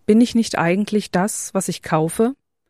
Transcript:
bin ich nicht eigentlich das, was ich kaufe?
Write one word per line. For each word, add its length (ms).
bin 160
ich 120
nicht 240
eigentlich 520
das, 420
was 160
ich 140
kaufe? 520